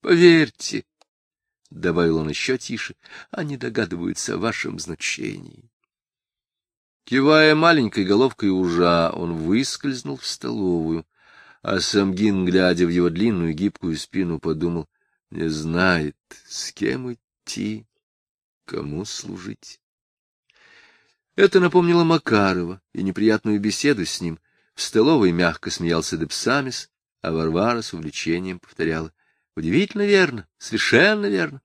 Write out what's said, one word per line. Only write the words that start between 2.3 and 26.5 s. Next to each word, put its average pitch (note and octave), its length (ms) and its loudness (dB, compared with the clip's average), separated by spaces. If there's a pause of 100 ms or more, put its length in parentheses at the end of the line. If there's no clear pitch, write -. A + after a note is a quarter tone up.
тише, — - 380 -10 (380)
«они D3 240 -8
догадываются G2+ 760 -4
о F#2 40 -4
вашем G2+ 400 -6
значении». G1+ 920 -10 (1300)
Кивая D3+ 520 4
маленькой D3+ 480 2
головкой G#2 460 2
ужа, F2 600 2
он E2+ 240 -6
выскользнул B2 800 -4
в - 80 -20
столовую, F2 800 -4 (580)
а F#2+ 180 -2
Самгин, G2 680 0
глядя F2+ 400 4
в E2 40 0
его F2 200 2
длинную E2+ 440 -2
гибкую E2+ 420 -4
спину, F2 420 -4
подумал: E2 500 -4 (420)
«Не D#2+ 200 -4
знает, D#2+ 640 -2 (320)
с - 240 -10
кем B2 400 -4
идти, - 720 -10 (840)
кому D2 380 -8
служить». G2 760 -14 (1500)
Это G3 240 6
напомнило E3+ 460 4
Макарова G2 760 0 (120)
и - 100 -6
неприятную G#2 560 0
беседу G#2 480 0
с - 140 -8
ним. E2 180 -6 (360)
В - 80 -10
столовой A2+ 500 4
мягко E2+ 400 0
смеялся E2 440 -2
Депсамис, B2 720 -4 (320)